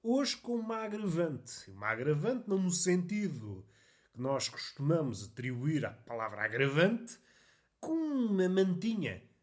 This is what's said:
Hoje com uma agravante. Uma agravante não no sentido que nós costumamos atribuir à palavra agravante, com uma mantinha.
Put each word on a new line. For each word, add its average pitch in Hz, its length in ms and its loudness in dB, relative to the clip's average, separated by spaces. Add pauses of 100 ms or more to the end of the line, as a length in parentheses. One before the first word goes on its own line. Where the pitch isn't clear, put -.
Hoje 254 340 2
com 240 160 -6
uma 226 300 -4
agravante. 175 880 -2
Uma 101 160 -4
agravante 151 600 0
não 190 140 2
no 185 80 2
sentido 175 960 0 (480)
que 117 80 -10
nós 135 260 0
costumamos 139 760 0
atribuir 123 600 -2
à 104 60 -4
palavra 107 540 -6
agravante, 139 720 2 (640)
com 320 160 -2
uma 240 520 2
mantinha. 185 760 0 (200)